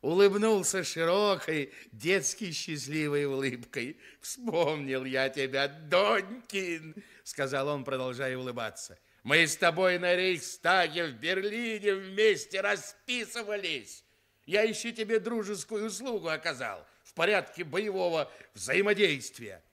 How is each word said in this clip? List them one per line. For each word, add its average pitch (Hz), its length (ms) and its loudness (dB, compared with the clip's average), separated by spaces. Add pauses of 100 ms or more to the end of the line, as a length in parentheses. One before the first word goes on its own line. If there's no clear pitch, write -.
улыбнулся 196 800 4
широкой, 165 880 0 (180)
детски 170 600 -2
счастливой 147 760 -2
улыбкой. 135 760 -4 (220)
«Вспомнил 151 840 -2
я 131 240 0
тебя, 135 380 -2
Донькин», 180 1300 -2 (280)
сказал 135 440 -2
он, 143 160 -2
продолжая 131 540 -4
улыбаться. 120 600 -8 (260)
«Мы 156 240 6
с - 100 -2
тобой 180 420 4
на 180 160 4
Рейхстаге 175 920 2
в 135 60 -6
Берлине 202 840 -2
вместе 190 680 0
расписывались. 202 1400 -4 (420)
Я 196 160 2
ещё 226 300 0
тебе 226 280 0
дружескую 208 680 -4
услугу 208 420 -6
оказал 127 580 -4 (160)
в - 100 -20
порядке 175 500 0
боевого 175 680 0 (220)
взаимодействия». 151 1080 2 (120)